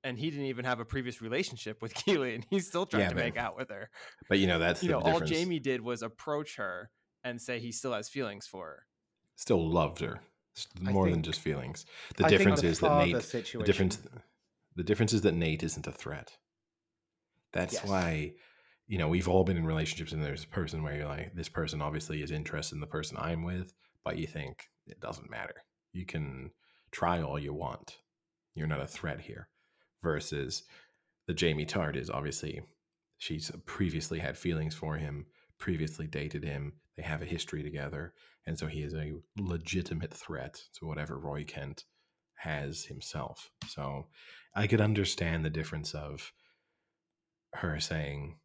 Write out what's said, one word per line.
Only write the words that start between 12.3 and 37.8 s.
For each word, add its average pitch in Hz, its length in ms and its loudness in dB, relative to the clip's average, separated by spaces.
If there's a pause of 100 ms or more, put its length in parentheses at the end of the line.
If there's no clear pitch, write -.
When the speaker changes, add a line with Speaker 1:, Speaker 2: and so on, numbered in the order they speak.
Speaker 3:
think - 220 10
Speaker 2:
difference - 20 6
Speaker 3:
the - 60 4
Speaker 2:
is 82 180 4
that - 120 6
Speaker 3:
father 110 280 6
Speaker 2:
Nate, - 80 -6 (300)
the 107 60 0
Speaker 3:
situation - 0 -
Speaker 2:
difference, 95 340 6 (800)
the 87 80 -2
difference 107 280 4
is 104 100 4
that 98 120 8
Nate 85 280 2
isn't - 240 -4
a - 60 -6
threat. - 460 -10 (1120)
That's - 300 0
Speaker 3:
Yes. - 0 -
Speaker 2:
why, 87 520 2 (520)
you 98 120 0
know, 78 100 4
we've 90 200 4
all 92 160 8
been 90 120 4
in 82 100 2
relationships 78 460 0
and 78 100 -2
there's 71 220 -4
a - 40 -18
person 80 340 -2
where 73 140 -4
you're 73 120 -4
like, 71 260 -6
"This 85 140 -6
person 78 340 -2
obviously 76 400 -4
is 71 80 -6
interested 76 460 -4
in 76 40 -6
the 73 60 -6
person 76 320 -6
I'm 82 240 -2
with," 90 320 -4 (300)
but 82 140 -2
you 80 80 -2
think, - 420 -8 (180)
"It - 140 -18
doesn't - 300 -10
matter. - 260 -10 (360)
You 90 140 -8
can 67 460 -6 (400)
try 87 300 2
all 71 160 -2
you 73 160 -4
want. 76 440 -8 (560)
You're 78 140 -2
not 73 120 0
a 71 60 -4
threat 73 340 -6
here." - 280 -14 (540)
Versus 73 640 -2 (640)
the 85 80 0
Jamie 78 320 4
Tart 76 300 0
is 62 140 -4
obviously, 73 520 -4 (560)
she's - 320 -4 (160)
previously 82 540 0
had 71 180 -4
feelings 78 360 0
for 78 240 -4
him, 71 280 -6 (320)
previously 78 500 -2
dated 76 360 -4
him, 71 360 -6 (160)
they 80 80 -10
have 78 180 -4
a 85 40 -8
history 80 360 -6
together, 73 520 -6 (320)